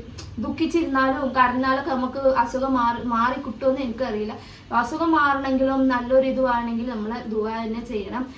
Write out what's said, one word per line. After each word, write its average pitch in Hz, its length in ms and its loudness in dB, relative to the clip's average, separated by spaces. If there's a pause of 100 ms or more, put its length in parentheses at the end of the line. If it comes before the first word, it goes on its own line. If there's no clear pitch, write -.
(380)
ദുഃഖിച്ചിരുന്നാലും 269 960 0
കരഞ്ഞാലൊക്കെ 262 560 2
നമുക്ക് 254 280 -2
അസുഖം 262 560 2
മാറി, 240 320 0
മാറി 240 340 0
കിട്ടുമെന്ന് 269 400 0
എനിക്കറിയില്ല. 214 580 -4 (340)
അസുഖം 330 400 2
മാറണമെങ്കിലും 269 760 2
നല്ലൊരു 254 380 4
ഇത് 262 140 0
വേണമെങ്കിലും 240 560 0
നമ്മള് 220 340 -6
ദുആ 220 320 -2
തന്നെ 226 220 -6
ചെയ്യണം. 214 420 -6 (120)